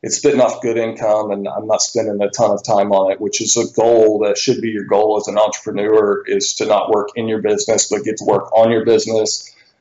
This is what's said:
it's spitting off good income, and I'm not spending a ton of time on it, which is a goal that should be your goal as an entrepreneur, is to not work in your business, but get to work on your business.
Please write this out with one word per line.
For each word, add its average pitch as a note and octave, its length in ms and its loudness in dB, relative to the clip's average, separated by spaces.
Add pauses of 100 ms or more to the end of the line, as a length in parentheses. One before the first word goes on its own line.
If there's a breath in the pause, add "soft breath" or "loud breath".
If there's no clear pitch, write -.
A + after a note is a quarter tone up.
it's - 140 -6
spitting B2+ 240 2
off - 220 0
good A#2 160 -2
income, A2 520 -2
and G2+ 160 -6
I'm G#2 200 -8
not G#2+ 160 0
spending G#2+ 400 -4
a G2+ 80 -2
ton A2 200 0
of G2+ 140 -2
time G#2 260 0
on F#2+ 220 2
it, F#2+ 80 -4
which G#2 220 -4
is A2 160 -2
a A2+ 200 -2
goal A2 420 4
that G2+ 180 0
should A2 240 0
be A2+ 80 -2
your G2+ 160 -8
goal G#2+ 320 2
as G#2 100 -6
an G2+ 80 -2
entrepreneur, G#2 880 0
is G2 280 -2
to A2 100 -4
not G2+ 240 0
work G#2 280 0
in A2+ 120 -4
your A2 140 -4
business, G#2 480 0
but G#2 120 -2
get A2 140 -6
to - 80 -12
work G2+ 320 0
on A2+ 140 6
your A2 160 0
business. A2 680 0 (260 loud breath)